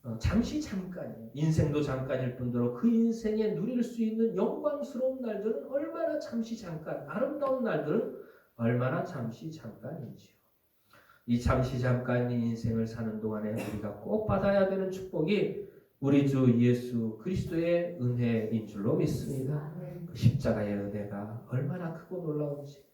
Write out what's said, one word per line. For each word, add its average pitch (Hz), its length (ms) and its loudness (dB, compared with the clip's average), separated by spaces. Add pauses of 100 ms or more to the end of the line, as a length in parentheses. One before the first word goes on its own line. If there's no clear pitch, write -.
어, 113 140 -6
잠시 277 440 2
잠깐이에요. 175 720 -8
인생도 151 480 2
잠깐일 131 560 -2
뿐더러 120 360 0
그 - 140 0
인생에 220 640 2
누릴 233 300 0
수 - 180 -4
있는 220 340 2
영광스러운 262 880 0
날들은 214 480 -2
얼마나 302 500 -2
잠시 226 380 -4
잠깐, - 500 -8
아름다운 262 560 0
날들은 160 540 0 (380)
얼마나 127 480 2
잠시 131 480 -6
잠깐인지요. - 840 -12 (920)
이 120 120 4
잠시 127 400 2
잠깐의 120 600 2
인생을 113 480 0
사는 110 320 -6
동안에 107 320 -2
우리가 - 460 -6
꼭 - 280 0
받아야 196 420 4
되는 190 220 0
축복이 175 800 0 (300)
우리 139 300 4
주 127 320 6
예수 120 600 2
그리스도의 175 760 0
은혜인 117 680 0
줄로 - 280 0
믿습니다. - 800 -2 (340)
그 - 80 -14
십자가의 107 580 2
은혜가 101 760 -6
얼마나 165 440 -2
크고 - 280 -10
놀라운지 147 600 -4 (120)